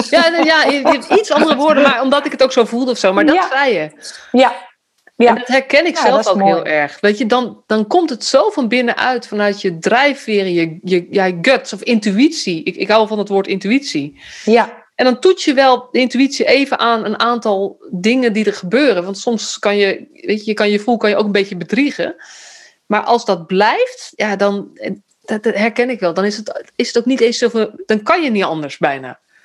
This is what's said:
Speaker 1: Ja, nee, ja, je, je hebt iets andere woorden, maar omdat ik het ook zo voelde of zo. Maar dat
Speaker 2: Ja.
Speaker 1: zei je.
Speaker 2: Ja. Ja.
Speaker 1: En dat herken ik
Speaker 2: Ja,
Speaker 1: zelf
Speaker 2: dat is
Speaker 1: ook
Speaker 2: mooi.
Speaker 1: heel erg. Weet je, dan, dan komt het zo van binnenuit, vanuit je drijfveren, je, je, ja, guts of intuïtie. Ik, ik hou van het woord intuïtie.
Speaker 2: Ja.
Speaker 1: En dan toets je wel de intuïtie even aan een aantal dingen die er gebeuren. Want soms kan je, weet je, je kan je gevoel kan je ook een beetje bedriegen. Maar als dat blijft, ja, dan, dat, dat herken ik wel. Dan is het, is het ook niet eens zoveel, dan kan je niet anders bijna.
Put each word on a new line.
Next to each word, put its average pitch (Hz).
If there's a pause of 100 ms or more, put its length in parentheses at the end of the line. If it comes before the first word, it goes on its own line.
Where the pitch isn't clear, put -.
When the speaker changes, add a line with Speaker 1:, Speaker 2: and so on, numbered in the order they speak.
(100)
Speaker 1:
Ja, 330
nee, 339
ja, 311
je, 269
je 285
hebt 285
iets 415
andere 302
woorden, 294
maar 262
omdat 285
ik 294
het 262
ook 262
zo 240
voelde 247
of 233
zo. 190
Maar 202
dat 302
Speaker 2:
Ja. 359
Speaker 1:
zei 269
je. 156 (420)
Speaker 2:
Ja. 247 (600)
Ja. 240
Speaker 1:
En 226
dat 240
herken 269
ik 330
Speaker 2:
Ja, 330
Speaker 1:
zelf 208
Speaker 2:
dat 220
is 214
Speaker 1:
ook 185
Speaker 2:
mooi. 196
Speaker 1:
heel 165
erg. 147
Weet 208
je, 247
dan, 240
dan 214
komt 330
het 226
zo 403
van 277
binnenuit, 240
vanuit 208
je 175
drijfveren, 214
je, 165
je, 180
ja, 190 (100)
guts 262
of 196
intuïtie. 214
Ik, 180
ik -
hou 220
van 214
het 202
woord 196
intuïtie. 196 (240)
Speaker 2:
Ja. 220 (120)
Speaker 1:
En -
dan 247
toets 370
je 294
wel 254
de -
intuïtie 254
even 277
aan 226
een 208
aantal 220 (140)
dingen 226
die 214
er 202
gebeuren. 190
Want 196
soms -
kan 208
je, 196
weet -
je, 220
je 208
kan 208
je 208
gevoel 233
kan 214
je 214
ook -
een 202
beetje 196
bedriegen. 240 (720)
Maar 208
als 233
dat 170
blijft, 240
ja, 208
dan, 202 (460)
dat, 214
dat 220
herken 226
ik 233
wel. 170
Dan 185
is 208
het, -
is 247
het -
ook 233
niet 254
eens 240
zoveel, 220 (160)
dan 214
kan 330
je 285
niet 202
anders 156
bijna. 135 (260)